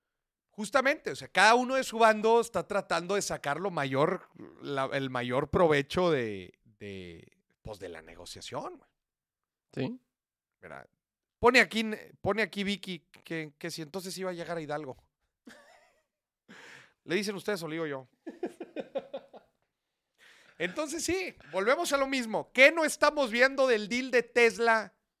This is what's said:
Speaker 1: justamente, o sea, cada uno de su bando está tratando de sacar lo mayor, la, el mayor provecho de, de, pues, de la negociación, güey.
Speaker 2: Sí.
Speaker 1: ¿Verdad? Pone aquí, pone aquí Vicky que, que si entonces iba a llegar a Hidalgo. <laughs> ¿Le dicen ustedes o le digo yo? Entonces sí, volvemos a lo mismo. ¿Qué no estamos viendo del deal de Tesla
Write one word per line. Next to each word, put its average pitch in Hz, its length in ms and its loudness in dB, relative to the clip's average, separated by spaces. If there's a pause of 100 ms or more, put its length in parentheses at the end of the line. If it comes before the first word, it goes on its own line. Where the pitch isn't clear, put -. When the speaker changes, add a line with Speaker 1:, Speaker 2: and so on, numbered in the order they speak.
(500)
Speaker 1:
justamente, 240 640 -2
o 131 40 -8
sea, 131 120 -14
cada 208 260 6
uno 254 220 2
de 262 80 0
su 220 140 -8
bando 220 420 6
está 190 260 -4
tratando 185 480 -2
de 196 80 0
sacar 147 380 -4
lo 196 100 -4
mayor, 151 580 0 (340)
la, 135 300 -4
el 135 180 -2
mayor 127 400 -2
provecho 170 600 2
de, 110 480 -4 (200)
de, 95 580 -16 (260)
pues, 107 160 -14
de 92 120 -12
la 80 120 -14
negociación, 92 760 -12
güey. - 120 -20 (840)
Speaker 2:
Sí. 190 260 -4 (600)
Speaker 1:
¿Verdad? 73 280 -16 (500)
Pone 247 220 6
aquí, 214 240 0 (360)
pone 202 220 -2
aquí 196 220 -4
Vicky 190 360 -6 (240)
que, 156 340 -8
que 170 120 -10
si 160 120 -12
entonces 170 360 -10
iba 185 120 -6
a 180 40 -10
llegar 170 220 -8
a 165 40 -6
Hidalgo. 147 360 -8 (500)
<laughs> - 1600 -20
¿Le 151 100 -4
dicen 208 220 -2
ustedes 185 260 -6
o 165 60 -8
le 151 80 -6
digo 165 100 -4
yo? 135 220 -8 (2500)
Entonces 302 440 -4
sí, 349 320 -4 (160)
volvemos 254 420 0
a 285 40 2
lo 269 100 2
mismo. 226 460 -4
¿Qué 269 200 10
no 330 120 2
estamos 294 460 2
viendo 262 360 4
del 214 220 2
deal 247 220 -4
de 240 120 4
Tesla 226 680 2 (280)